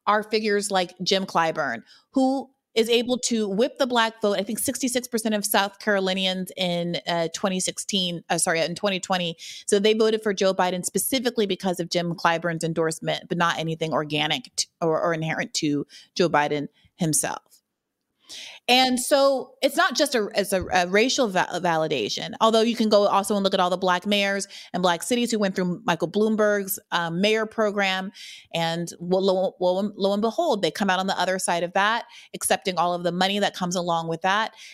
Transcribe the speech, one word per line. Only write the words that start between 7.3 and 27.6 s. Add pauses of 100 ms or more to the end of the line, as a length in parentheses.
twenty
sixteen,
uh,
sorry,
in
twenty
twenty. (280)
So
they
voted
for
Joe
Biden
specifically
because
of
Jim
Clyburn's
endorsement,
but
not
anything
organic
t-, (140)
or,
or
inherent
to (280)
Joe
Biden (300)
himself. (1300)
And
so (100)
it's
not
just
a,
as
a,
a
racial
va-, (140)
validation,
although
you
can
go
also
and
look
at
all
the
Black
mayors (260)
and
Black
cities
who
went
through
Michael
Bloomberg's, (100)
um,
mayor
program. (400)